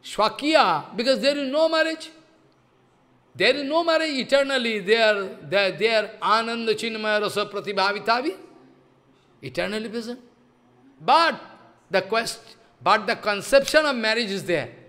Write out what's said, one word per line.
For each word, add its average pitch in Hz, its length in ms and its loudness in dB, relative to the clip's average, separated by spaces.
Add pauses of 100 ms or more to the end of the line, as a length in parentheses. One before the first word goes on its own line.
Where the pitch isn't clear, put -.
Swakiya, 214 920 0
because 240 240 2
there 285 180 2
is 269 140 -4
no 311 160 2
marriage. 320 440 -2 (1200)
There 214 200 2
is 294 80 -6
no 311 200 0
marriage 320 340 0
eternally. 262 640 0
They 196 180 2
are, 214 260 2
they, 190 540 -2
they 220 180 0
are 208 140 0 (120)
Ananda 226 520 0
Chinmaya 214 480 -2
Rasa 208 240 -2
Pratibhavitavi, 202 880 -2 (1040)
eternally 190 480 -6
present. 233 300 -10 (800)
But 277 400 2 (500)
the 185 120 2
quest-, - 540 -6 (280)
but 202 240 2
the 233 80 0
conception 277 680 2
of 285 100 0
marriage 220 360 -2
is 190 120 -4
there. 139 260 -2 (200)